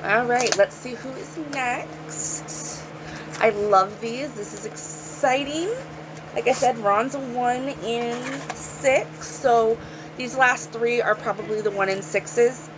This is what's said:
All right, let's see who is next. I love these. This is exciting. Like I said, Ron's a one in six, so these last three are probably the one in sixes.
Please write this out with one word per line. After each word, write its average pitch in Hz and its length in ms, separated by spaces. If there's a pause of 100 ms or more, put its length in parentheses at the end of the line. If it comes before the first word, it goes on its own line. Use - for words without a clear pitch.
All 214 220
right, 240 320
let's 196 180
see 247 200
who 262 140
is 294 280 (140)
next. - 1300 (560)
I 214 120
love 202 500
these. 247 320
This 208 220
is - 100
exciting. 285 1040 (640)
Like - 160
I - 20
said, 240 280
Ron's 214 360
a 277 40
one 247 500 (160)
in 240 360 (340)
six, - 720
so 226 520 (400)
these 247 180
last 254 360
three 233 300
are 214 140
probably 214 460
the 214 100
one 196 160
in 190 140
sixes. 240 760